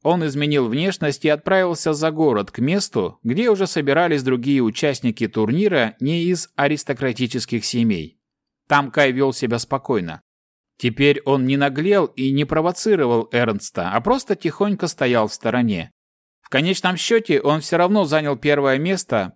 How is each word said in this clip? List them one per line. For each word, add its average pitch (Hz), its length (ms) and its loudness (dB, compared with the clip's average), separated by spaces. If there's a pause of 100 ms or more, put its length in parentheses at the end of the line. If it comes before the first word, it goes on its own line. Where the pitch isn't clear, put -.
он 160 220 2
изменил 147 420 0
внешность 151 560 -2
и 156 60 2
отправился 175 640 0
за 156 180 0
город, 139 400 0
к - 80 -10
месту, 127 640 -2
где 185 260 0
уже 196 180 2
собирались 151 560 0
другие 131 380 2
участники 117 680 -2
турнира 127 720 0
не 165 220 0
из 175 340 -2
аристократических 127 1040 -2
семей. 107 580 -2 (500)
Там 143 180 4
Кай 139 220 2
вёл 131 220 0
себя 117 260 -2
спокойно. 104 640 -4 (560)
Теперь 139 480 0
он 135 200 2
не 135 120 0
наглел 151 480 2
и 131 260 -4
не 143 140 0
провоцировал 156 880 0
Эрнста, 104 580 -2
а 110 80 0
просто 214 380 0
тихонько 190 500 -2
стоял 120 400 0
в 104 60 -8
стороне. 113 580 -2 (480)
В - 80 -20
конечном 180 480 0
счёте 220 460 0
он 151 180 0
всё 160 160 -2
равно 185 300 2
занял 147 320 0
первое 143 400 2
место, 151 580 -2